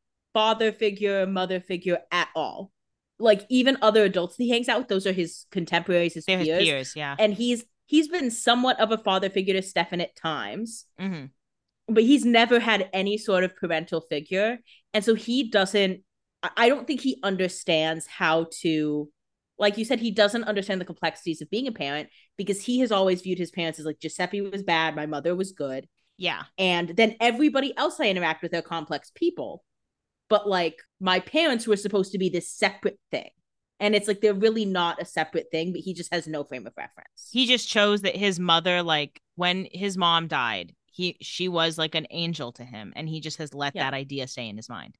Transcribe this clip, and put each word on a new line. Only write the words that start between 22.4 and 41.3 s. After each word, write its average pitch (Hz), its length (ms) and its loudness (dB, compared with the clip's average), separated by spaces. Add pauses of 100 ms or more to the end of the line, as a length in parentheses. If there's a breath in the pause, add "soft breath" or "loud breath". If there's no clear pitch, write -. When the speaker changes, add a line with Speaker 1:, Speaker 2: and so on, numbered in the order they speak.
Speaker 1:
he 247 200 0
has 247 100 2
always 190 320 2
viewed 185 160 -4
his 170 140 -6
parents 165 260 -4
as, 151 60 -10
like, 156 160 -8
Giuseppe 180 400 -4
was 196 240 -6
bad, 160 320 2
my 147 100 -4
mother 156 300 -2
was 190 160 -4
good. 135 340 -8 (300)
Speaker 2:
Yeah. 160 260 -4 (160)
Speaker 1:
And 175 380 0
then 220 240 4
everybody 262 560 2
else 302 240 -2
I 254 80 2
interact 175 340 0
with 175 120 -4
are 165 80 -2
complex 160 520 -8
people. 143 480 -4 (680)
But, 208 200 2
like, 175 280 0 (240)
my 185 200 2
parents 277 480 0
were 208 80 4
supposed 196 360 -2
to 202 60 -2
be 185 120 0
this 170 200 -4
separate - 480 -2 (120)
thing. - 200 -6 (480)
And 208 160 2
it's 208 140 2
like, 202 120 -2
they're 208 140 4
really 220 300 2
not 180 360 -2
a 170 40 -8
separate 160 480 -4
thing, 170 200 -2
but 165 100 -8
he 185 120 -6
just 170 180 -10
has 165 140 -2
no 156 160 -6
frame 127 240 -12
of 117 100 -16
reference. - 540 -16
Speaker 2:
He 247 160 2
just 240 220 2
chose 208 340 2
that - 140 -2
his 190 240 0
mother, 175 420 2
like, 151 380 -2 (160)
when 180 340 -2
his 190 280 -6
mom 170 300 2
died, 113 460 -2 (120)
he, 180 340 -6
she - 280 -6